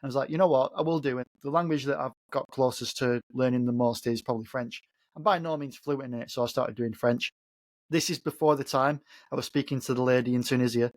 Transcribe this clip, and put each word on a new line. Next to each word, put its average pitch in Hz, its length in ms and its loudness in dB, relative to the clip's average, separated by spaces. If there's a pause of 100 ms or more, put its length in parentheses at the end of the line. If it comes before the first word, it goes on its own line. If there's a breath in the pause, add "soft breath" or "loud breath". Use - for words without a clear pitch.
And - 40 -8
I - 20 -4
was 127 80 -2
like, 135 140 0
You 160 80 -4
know 185 100 6
what? 135 280 4
I - 60 -2
will 165 160 2
do 139 200 0
it. 123 80 -6 (160)
The 143 80 -8
language 160 340 0
that 139 140 -2
I've 131 140 -4 (180)
got 131 200 -2
closest 127 480 -2
to 120 220 0 (120)
learning 123 340 2
the 123 60 0
most 120 340 0
is 117 160 -2
probably 113 220 -4
French. 120 380 -10 (340)
I'm 156 60 -14
by 185 160 2
no 165 180 -4
means 143 200 -8
fluent 139 380 -4
in 120 60 -6
it, - 100 -10
so 127 120 -2
I 120 40 2
started 120 300 -2
doing 117 160 -2
French. 120 400 0 (560)
This 165 220 0
is 160 80 -2
before 151 380 2
the 139 80 -4
time 143 360 2 (320 loud breath)
I 135 40 -4
was 127 100 -2
speaking 143 340 -2
to 131 140 -2
the 123 80 0
lady 127 320 4
in 123 80 2
Tunisia. 120 540 2